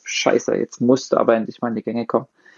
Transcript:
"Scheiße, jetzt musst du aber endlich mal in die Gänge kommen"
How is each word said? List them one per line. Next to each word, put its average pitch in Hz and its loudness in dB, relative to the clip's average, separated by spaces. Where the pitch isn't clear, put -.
"Scheiße, - 0
jetzt - -4
musst 131 2
du - 4
aber 113 4
endlich 110 -4
mal 120 -2
in 113 -6
die 107 -6
Gänge 113 -4
kommen" 123 -2